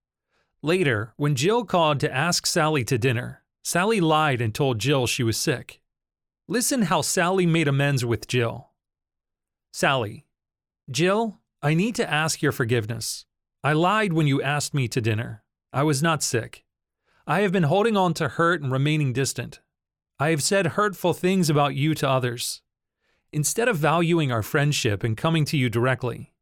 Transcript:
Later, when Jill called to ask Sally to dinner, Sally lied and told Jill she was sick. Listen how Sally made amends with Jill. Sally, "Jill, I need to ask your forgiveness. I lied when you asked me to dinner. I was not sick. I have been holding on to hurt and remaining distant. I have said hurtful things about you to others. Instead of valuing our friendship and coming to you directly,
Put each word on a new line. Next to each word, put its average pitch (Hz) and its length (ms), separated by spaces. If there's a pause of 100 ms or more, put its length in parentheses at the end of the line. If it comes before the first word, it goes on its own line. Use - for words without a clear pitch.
(640)
Later, 143 540
when 147 180
Jill 202 300
called 156 340
to 139 160
ask 160 320
Sally 156 380
to 135 120
dinner, 123 460 (220)
Sally 202 360
lied 156 400
and 110 140
told 131 240
Jill 123 300
she - 160
was 113 120
sick. - 460 (640)
Listen 233 360
how 170 180
Sally 185 440
made 165 220
amends 139 380
with 117 240
Jill. 120 420 (1040)
Sally, 135 540 (640)
"Jill, 190 520 (220)
I 147 100
need 196 220
to 151 160
ask 156 320
your 139 100
forgiveness. 113 720 (380)
I 139 100
lied 185 400
when 156 140
you 135 160
asked 143 320
me 135 140
to 131 120
dinner. 113 420 (300)
I 131 100
was 147 200
not 160 200
sick. - 400 (640)
I 156 140
have 208 120
been 190 100
holding 202 340
on 185 180
to 147 140
hurt 170 320
and 139 100
remaining 139 440
distant. 120 480 (560)
I 143 100
have 160 140
said 196 240
hurtful 185 480
things 180 340
about 147 260
you 147 200
to 143 140
others. 123 520 (720)
Instead 156 360
of 208 100
valuing 160 520
our 113 120
friendship 139 600
and 110 140
coming 160 300
to - 100
you 127 140
directly, 120 720